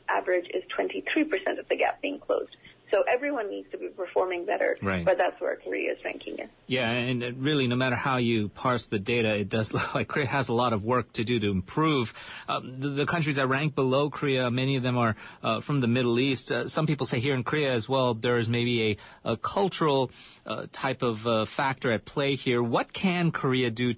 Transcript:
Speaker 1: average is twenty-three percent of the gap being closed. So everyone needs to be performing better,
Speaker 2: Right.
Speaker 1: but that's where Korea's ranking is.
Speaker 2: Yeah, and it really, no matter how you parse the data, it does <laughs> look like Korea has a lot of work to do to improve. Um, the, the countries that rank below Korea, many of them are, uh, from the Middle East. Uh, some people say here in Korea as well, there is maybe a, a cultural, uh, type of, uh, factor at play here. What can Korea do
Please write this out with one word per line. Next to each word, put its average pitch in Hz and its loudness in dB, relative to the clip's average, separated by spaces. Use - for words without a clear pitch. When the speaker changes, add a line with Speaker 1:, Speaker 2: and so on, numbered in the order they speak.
Speaker 1:
average 185 0
is 185 -4
twenty-three 190 -2
percent - -2
of - -10
the - 0
gap - 0
being - -4
closed. - -2
So 196 4
everyone 254 -2
needs 196 -10
to - -8
be 180 -8
performing 170 -2
better, - 0
Speaker 2:
Right. 95 -2
Speaker 1:
but 190 4
that's - 0
where - -2
Korea's - -4
ranking - -8
is. - -12
Speaker 2:
Yeah, 123 0
and 123 -2
it 123 -6
really, 139 2
no 123 2
matter 127 2
how 127 0
you 117 2
parse 123 -2
the 110 -2
data, 110 0
it 101 0
does 110 -2
<laughs> 101 -2
look - -2
like 113 -4
Korea 147 -2
has 131 -2
a 123 0
lot 120 2
of 104 -2
work 120 0
to 120 -2
do 120 0
to 104 2
improve. 127 0
Um, 131 -6
the, 143 -2
the 139 0
countries 156 0
that 135 4
rank 139 0
below 139 2
Korea, 131 0
many 131 2
of 123 0
them 123 0
are, 113 4
uh, 113 -2
from 143 0
the 123 4
Middle 120 4
East. 135 0
Uh, 120 -2
some 156 0
people 143 0
say 120 0
here 139 0
in 127 -2
Korea 151 0
as 117 0
well, 127 2
there 120 2
is 113 2
maybe 117 2
a, 113 0
a 113 0
cultural, 156 2
uh, 110 -6
type 131 -4
of, 113 0
uh, 110 2
factor 135 -2
at 104 -2
play 139 0
here. 120 2
What 117 0
can 175 2
Korea 127 0
do 123 0